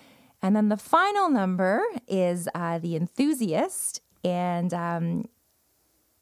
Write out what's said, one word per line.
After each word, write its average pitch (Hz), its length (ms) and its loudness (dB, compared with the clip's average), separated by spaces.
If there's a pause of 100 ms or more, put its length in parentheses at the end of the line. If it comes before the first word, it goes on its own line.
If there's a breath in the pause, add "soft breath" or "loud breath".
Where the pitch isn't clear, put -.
(420 loud breath)
And 190 140 2
then 214 140 4
the 208 80 0
final 381 520 2
number 190 540 2 (240)
is, 175 480 0
uh, 170 240 -4
the 170 160 -4
enthusiast. 240 1040 -2 (220)
And, 180 500 -2
um, 170 520 -4 (960)